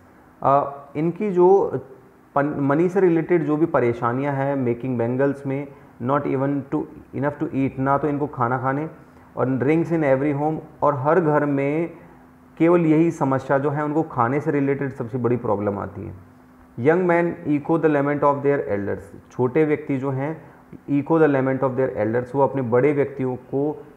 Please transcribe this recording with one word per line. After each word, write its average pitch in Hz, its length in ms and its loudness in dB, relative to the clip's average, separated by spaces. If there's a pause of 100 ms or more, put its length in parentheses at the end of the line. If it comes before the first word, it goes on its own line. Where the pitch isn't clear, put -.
(420)
अ, 139 380 2 (160)
इनकी 170 340 -2
जो 180 480 4 (560)
पन-, 143 220 0
money 143 320 2
से 185 120 0
related 165 440 2
जो 151 120 0
भी 160 100 2
परेशानियां 127 680 0
हैं 139 220 -2
making 123 420 -2
bangles 131 480 -2
में, 139 220 -6 (340)
not 135 180 0
even 139 400 -2 (140)
to, 151 80 -2 (340)
enough 143 260 -4
to 151 120 -4
eat, 131 240 -2
ना 139 200 2
तो 151 100 -2
इनको 143 180 -2
खाना 127 320 -2
खाने 139 320 -4 (460)
और 127 100 0
drinks 151 460 0
in 165 100 0
every 139 380 0
home, 156 160 -2 (260)
और 143 120 2
हर 151 260 2
घर 147 240 2
में 147 460 -2 (680)
केवल 175 220 4
यही 160 300 4
समस्या 135 480 0
जो 143 120 0
है 151 140 -2
उनको 151 180 0
खाने 131 380 0
से 151 100 -2
related 139 420 0
सबसे 120 260 -8
बड़ी 120 180 2
problem 101 420 -2
आती 95 280 -10
है। 95 80 -12 (680)
Young 170 300 4
men 170 380 0
echo 147 360 0
the 151 120 4
lament 143 260 0
of 143 120 4
their 139 380 0
elders, 101 600 -6
छोटे 127 320 2
व्यक्ति 147 320 -2
जो 135 140 -4
हैं 139 320 -6 (480)
echo 139 220 0
the 160 160 6
lament 131 300 0
of 135 120 0
their 123 360 0
elders, 123 280 -2
वो 139 80 2
अपने 135 200 0
बड़े 123 300 2
व्यक्तियों 131 440 -2
को 143 460 -6 (140)